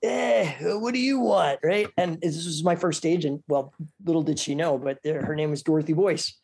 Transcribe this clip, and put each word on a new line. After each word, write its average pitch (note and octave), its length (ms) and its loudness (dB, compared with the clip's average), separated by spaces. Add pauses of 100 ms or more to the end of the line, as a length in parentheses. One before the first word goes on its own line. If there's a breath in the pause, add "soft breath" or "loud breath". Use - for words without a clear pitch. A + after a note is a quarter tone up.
Eh, A#3 600 0
what G#3+ 320 -2
do B3+ 60 0
you C4 200 2
want? F#3 420 2
Right? G3+ 260 2 (100)
And E3+ 220 0
this E3 260 -2
was D#3 180 -4
my F3 100 4
first E3+ 300 -2
agent. D#3 440 0
Well, C#3+ 260 0 (300)
little E3 180 2
did D3+ 160 0
she D3 160 -4
know, D3+ 240 0
but C3+ 240 -4
there, D3+ 220 -4
her D3+ 100 -2
name D3+ 160 0
was D3 120 -4
Dorothy D#3 300 2
Boyce. E3 500 0